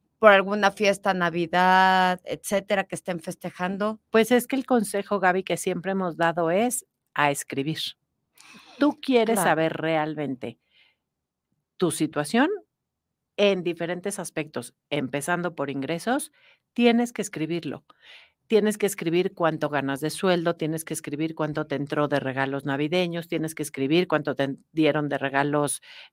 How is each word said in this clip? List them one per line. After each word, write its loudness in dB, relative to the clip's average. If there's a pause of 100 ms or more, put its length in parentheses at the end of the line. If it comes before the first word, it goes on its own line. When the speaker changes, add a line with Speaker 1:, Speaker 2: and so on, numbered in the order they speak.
(180)
Speaker 1:
por 8
alguna 4
fiesta, 0
Navidad, 4
etcétera, -2
que -10
estén -8
festejando? -6 (100)
Speaker 2:
Pues, 4
es 4
que -4
el -4
consejo, 0
Gaby, 2
que -2
siempre -4
hemos -2
dado 0
es 0 (300)
a 2
escribir. -6 (1000)
Tú 2
quieres 2
Speaker 1:
Claro. 2
Speaker 2:
saber 2
realmente -4 (1160)
tu 2
situación 0 (840)
en 2
diferentes -6
aspectos, -8 (160)
empezando -4
por -4
ingresos, -4 (400)
tienes 4
que -6
escribirlo. -6 (640)
Tienes 4
que 0
escribir -2
cuánto 0
ganas -2
de -2
sueldo, 0
tienes -4
que -8
escribir -6
cuánto -4
te -4
entró -2
de 0
regalos -4
navideños, -2
tienes -4
que -8
escribir 0
cuánto -2
te -2 (160)
dieron 2
de -2
regalos, 0 (300)